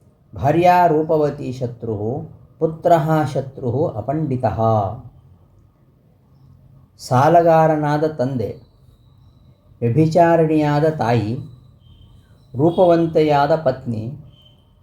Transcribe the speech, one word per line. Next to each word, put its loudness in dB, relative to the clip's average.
ಭಾರ್ಯಾ 2
ರೂಪವತಿ -2
ಶತ್ರುಃ, -8
ಪುತ್ರಃ 0
ಶತ್ರುಃ -4
ಅಪಂಡಿತಃ." -4
ಸಾಲಗಾರನಾದ 2
ತಂದೆ, -6
ವ್ಯಭಿಚಾರಿಣಿಯಾದ 2
ತಾಯಿ, -2
ರೂಪವಂತೆಯಾದ 2
ಪತ್ನಿ -6